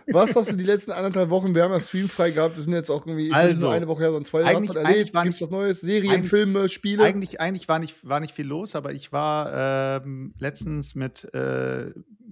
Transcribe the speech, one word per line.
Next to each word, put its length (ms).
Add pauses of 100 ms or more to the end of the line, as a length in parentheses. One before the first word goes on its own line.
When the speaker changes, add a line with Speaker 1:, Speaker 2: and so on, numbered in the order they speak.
Speaker 1:
Was 280
hast 160
du 40
die 80
letzten 300
anderthalb 360
Wochen, 240
wir 80
haben 120
ja 60
streamfrei 520
gehabt, 260
wir 60
sind 100
jetzt 160
auch 160
irgendwie, 220
ist 60
ja 100
nicht 60
Speaker 2:
Also, 180
Speaker 1:
nur 80
eine 120
Woche 140
her, 80
sondern 160
zwei 200
Speaker 2:
eigentlich, 260
Speaker 1:
Sachen 120
erlebt. 140
Speaker 2:
eigentlich 160
war 120
Speaker 1:
Gibt's 160
Speaker 2:
nicht, 100
Speaker 1:
was 80
Neues? 220
Serien, 300
Speaker 2:
eigentlich, 200
Speaker 1:
Filme, 380
Spiele? 340
Speaker 2:
eigentlich, 360
eigentlich 300
war 80
nicht, 320
war 100
nicht 140
viel 140
los, 280
aber 180
ich 180
war, 920
ähm, 360
letztens 560
mit, 400
äh, 560 (400)